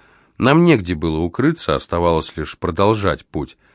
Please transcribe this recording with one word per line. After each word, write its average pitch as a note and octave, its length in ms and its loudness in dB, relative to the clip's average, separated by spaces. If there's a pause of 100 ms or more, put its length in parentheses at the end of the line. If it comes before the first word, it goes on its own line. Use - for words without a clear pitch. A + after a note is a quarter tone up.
(380)
Нам D3+ 280 4
негде G2+ 280 2
было D#2+ 260 -2
укрыться, F2 560 -2
оставалось E2+ 600 -2
лишь D2+ 220 -8
продолжать G2 680 0
путь. - 320 -10 (180)